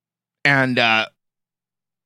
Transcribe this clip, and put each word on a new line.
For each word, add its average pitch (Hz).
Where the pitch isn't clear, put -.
And, 131
uh, 113